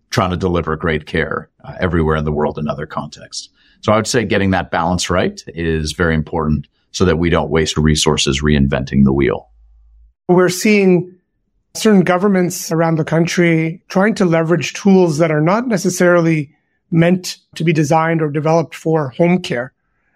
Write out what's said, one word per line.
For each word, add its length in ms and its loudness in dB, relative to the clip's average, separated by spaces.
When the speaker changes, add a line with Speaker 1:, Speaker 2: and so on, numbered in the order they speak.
Speaker 1:
trying 220 -2
to 60 -4
deliver 380 -2
great 300 -4
care, 440 -6
uh, 160 -16
everywhere 380 0
in 80 -4
the 80 -2
world 240 -4
in 100 -6
other 180 -8
contexts. 640 -14
So 140 0
I 20 4
would 120 0
say 180 -2
getting 260 0
that 200 -2
balance 380 -2
right 380 -2
is 460 -4
very 220 0
important 520 -2
so 140 0
that 120 2
we 120 0
don't 200 0
waste 280 -2
resources 640 0
reinventing 640 2
the 80 2
wheel. 360 -2
Speaker 2:
We're 220 4
seeing 640 2
certain 280 4
governments 680 0
around 240 0
the 80 0
country 840 0
trying 260 2
to 100 0
leverage 480 0
tools 440 4
that 120 2
are 120 0
not 260 0
necessarily 880 0
meant 480 0
to 100 -6
be 80 2
designed 480 0
or 100 -4
developed 420 -2
for 360 -2
home 320 0
care. 320 -8